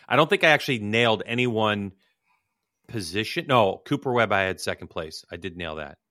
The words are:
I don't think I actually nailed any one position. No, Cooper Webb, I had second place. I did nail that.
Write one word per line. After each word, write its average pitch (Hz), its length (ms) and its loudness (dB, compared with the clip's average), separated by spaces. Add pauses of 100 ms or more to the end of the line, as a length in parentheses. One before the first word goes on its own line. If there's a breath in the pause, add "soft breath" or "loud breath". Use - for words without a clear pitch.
I 120 80 2
don't 156 140 4
think 190 140 2
I 165 40 6
actually 143 320 2
nailed 110 460 2
any 120 200 0
one 104 460 0 (960)
position. 107 600 -6
No, 113 360 4
Cooper 135 280 -4
Webb, 113 200 2
I 98 100 2
had 92 180 -2
second 87 280 -8
place. 80 420 -12
I 87 60 -10
did 87 200 -10
nail 82 200 -8
that. 73 220 -12 (120)